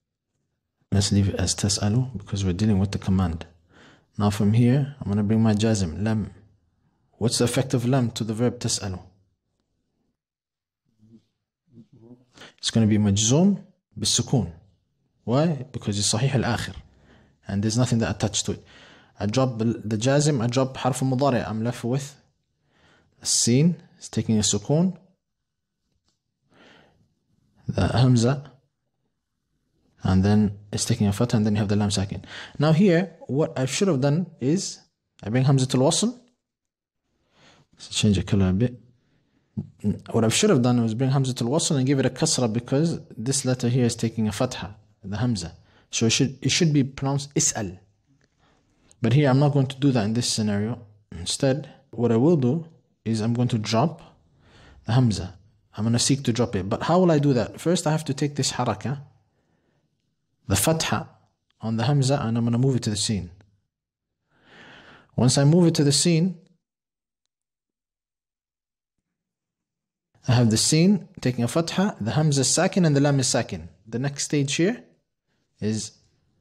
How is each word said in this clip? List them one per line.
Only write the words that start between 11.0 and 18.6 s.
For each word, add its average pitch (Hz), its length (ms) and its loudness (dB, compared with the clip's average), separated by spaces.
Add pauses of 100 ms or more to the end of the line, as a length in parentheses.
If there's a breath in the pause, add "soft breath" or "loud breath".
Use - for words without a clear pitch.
It's - 140 -8
gonna 110 160 4
be 107 100 4
majzoom 117 640 2 (340)
bis-sukun. 104 540 -2 (720)
Why? 135 480 0
Because 101 300 -6
it's 101 120 -2
sahih 127 220 0
al-akhir. 110 400 -2 (720 soft breath)
And 101 160 -2
there's 110 160 0
nothing 127 220 2
that 85 100 0
attached - 360 -4
to 202 60 -2
it. - 120 -14 (560 loud breath)